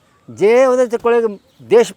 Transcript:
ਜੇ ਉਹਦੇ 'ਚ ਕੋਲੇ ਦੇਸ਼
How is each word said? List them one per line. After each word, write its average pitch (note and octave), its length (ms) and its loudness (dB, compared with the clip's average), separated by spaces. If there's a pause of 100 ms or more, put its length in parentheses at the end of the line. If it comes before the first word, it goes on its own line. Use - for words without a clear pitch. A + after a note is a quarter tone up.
(300)
ਜੇ G#3 360 2
ਉਹਦੇ B3+ 220 0
'ਚ A#3 80 -6
ਕੋਲੇ A3+ 440 -4 (220)
ਦੇਸ਼ F3+ 360 0